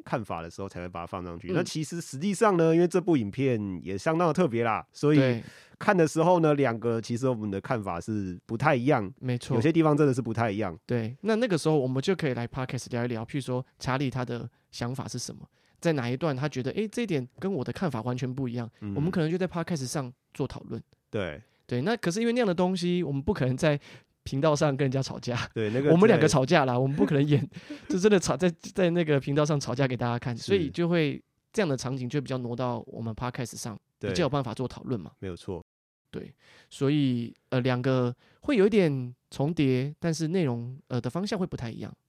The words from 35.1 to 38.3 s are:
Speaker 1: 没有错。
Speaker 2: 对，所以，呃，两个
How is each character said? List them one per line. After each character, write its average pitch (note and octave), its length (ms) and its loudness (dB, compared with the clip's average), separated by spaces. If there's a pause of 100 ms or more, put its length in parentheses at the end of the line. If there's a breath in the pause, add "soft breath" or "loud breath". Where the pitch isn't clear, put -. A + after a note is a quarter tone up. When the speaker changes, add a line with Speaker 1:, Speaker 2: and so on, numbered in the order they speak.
Speaker 1:
没 G2 80 -8
有 F2 80 -8
错。 F2 280 -10 (460)
Speaker 2:
对， - 240 -12 (340 soft breath)
所 C#3 220 -2
以， B2+ 420 0 (180)
呃， B2+ 100 0
两 B2 200 0
个 B2+ 340 2 (260 soft breath)